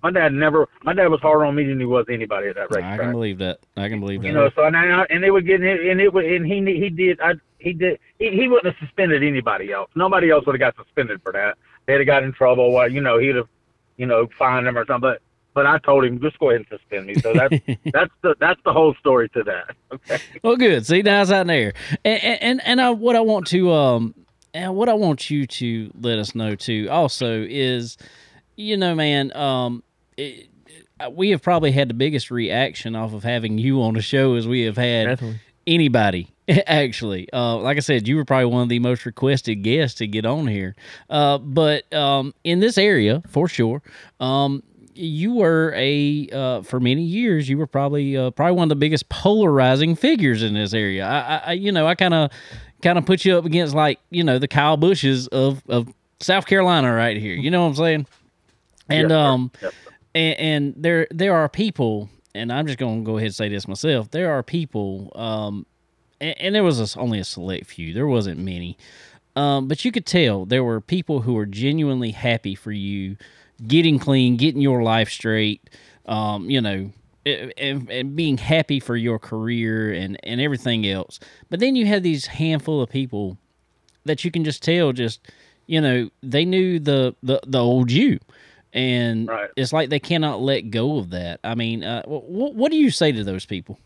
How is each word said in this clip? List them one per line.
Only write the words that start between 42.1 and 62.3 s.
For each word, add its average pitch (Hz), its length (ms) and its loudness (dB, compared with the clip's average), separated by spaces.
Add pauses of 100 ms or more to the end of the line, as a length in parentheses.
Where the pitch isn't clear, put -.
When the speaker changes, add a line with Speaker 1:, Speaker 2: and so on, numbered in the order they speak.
Speaker 2:
in 170 160 0
this 220 200 2
area, 156 480 4
for 160 200 0
sure, 120 340 -2 (380)
um, 139 440 0 (320)
you 165 400 -4
were 165 400 4
a, 143 580 0
uh, 127 300 -2
for 127 160 -4
many 127 240 2
years, 170 440 0
you 139 120 0
were 156 80 -2
probably, 139 500 -2
uh, 127 140 -2
probably 175 240 2
one 175 100 2
of 156 40 2
the 151 60 2
biggest 151 340 0
polarizing 160 840 4
figures 160 460 2
in 107 140 0
this 104 180 -2
area. 98 320 -2
I, 131 140 0
I, 143 280 -4
I, 170 60 -4
you 196 180 -2
know, 165 140 2
I 165 80 4
kinda, 165 380 2 (500)
kinda 175 220 4
put 185 200 2
you 185 140 6
up 170 80 0
against, 160 300 0
like, 151 240 2 (100)
you 170 140 0
know, 131 160 2
the 139 80 0
Kyle 151 300 2
Bushes 139 500 2
of, 135 420 0
of 123 180 0 (320)
South 190 280 0
Carolina 180 480 4
right 113 220 0
here. 104 180 -6
You 139 160 -2
know 180 100 2
what 170 80 2
I'm 139 60 -2
saying? 156 320 0 (800)
And, 156 200 2
Speaker 1:
Yes, - 20 4
sir. 160 40 6
Speaker 2:
um, 131 360 2 (100)
Speaker 1:
Yes, 92 100 -6 (140)
sir. - 60 -20 (240)
Speaker 2:
and, 160 240 0
and 147 380 -2
there, 165 340 0
there 180 240 0
are 156 140 2
people, 113 600 -2 (240)